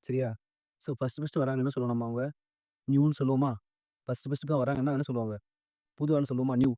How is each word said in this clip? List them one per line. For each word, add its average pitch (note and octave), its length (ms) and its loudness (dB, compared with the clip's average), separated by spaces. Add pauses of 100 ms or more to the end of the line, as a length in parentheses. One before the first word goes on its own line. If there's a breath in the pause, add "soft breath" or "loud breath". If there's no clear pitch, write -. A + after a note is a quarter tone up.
சரியா? B2+ 240 -2 (540)
So, - 120 -8
ஃபர்ஸ்ட், - 260 -4
ஃபர்ஸ்ட் D3+ 200 -2
வராங்க C3 220 0
என்ன C#3 100 0
சொல்லுவோம் A#2+ 220 -2
நம்ம A#2 120 -2
அவங்க? A#2 180 -2 (640)
நியூன்னு C#3+ 300 4
சொல்லுவோமா? C3+ 340 2 (560)
ஃபர்ஸ்ட், B2 200 -6
ஃபர்ஸ்ட் C#3+ 200 -6
தான் D3 140 2
வராங்கன்னா C3+ 320 0
என்ன C#3+ 120 0
சொல்லுவாங்க? A2+ 280 -2 (640)
புது D3+ 120 2
ஆள்னு C#3+ 180 2
சொல்லுவோமா? B2+ 260 0
நியூ. C3 220 6